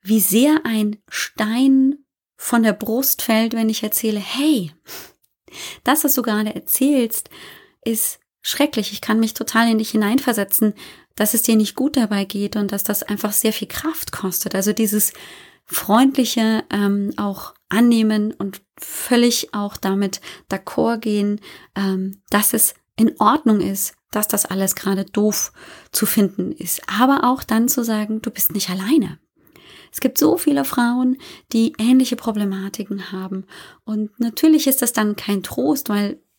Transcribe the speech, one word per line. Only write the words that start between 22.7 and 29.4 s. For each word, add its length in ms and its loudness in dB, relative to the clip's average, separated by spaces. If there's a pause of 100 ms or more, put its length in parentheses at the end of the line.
in 240 2
Ordnung 420 4
ist, 340 -4 (160)
dass 160 -2
das 180 0
alles 300 -2
gerade 300 -2
doof 460 0 (400)
zu 140 0
finden 460 0
ist. 360 -8
Aber 360 2
auch 200 0
dann 240 0
zu 160 0
sagen, 380 -4
du 100 -6
bist 220 -4
nicht 160 -4
alleine. 500 0 (720)